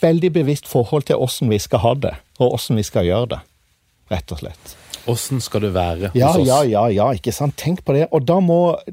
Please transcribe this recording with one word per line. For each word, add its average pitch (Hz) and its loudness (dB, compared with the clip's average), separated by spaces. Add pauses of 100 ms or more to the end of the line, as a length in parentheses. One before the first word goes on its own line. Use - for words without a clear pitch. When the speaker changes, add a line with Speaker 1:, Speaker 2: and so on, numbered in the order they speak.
Speaker 1:
veldig 165 2
bevisst 147 -2
forhold 139 0
til 143 2
hvordan 113 -2
vi 107 2
skal - -2
ha 117 2
det, 135 -6 (240)
og 123 2
hvordan - -2
vi 107 0
skal 98 -2
gjøre 104 0
det, 73 -8 (680)
rett - -6
og - -12
slett. - -18 (280)
Speaker 2:
Hvordan 120 -4
skal - -4
det 104 -2
være 87 -2
hos - -14
Speaker 1:
Ja, 127 4
Speaker 2:
oss? 143 2
Speaker 1:
ja, 135 4
ja, 113 2
ja, 107 2
ikke 117 -4
sant? 143 -4
Tenk 175 -4
på 147 0
det. 147 2
Og 151 0
da 170 2
må, 175 2 (140)